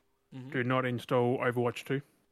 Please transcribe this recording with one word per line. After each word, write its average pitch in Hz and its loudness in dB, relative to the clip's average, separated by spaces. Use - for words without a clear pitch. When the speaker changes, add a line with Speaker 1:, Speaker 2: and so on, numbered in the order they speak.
Speaker 1:
Mm-hmm. 131 -12
Speaker 2:
Do 135 0
not 127 2
install 123 2
Overwatch 120 0
two. 139 -2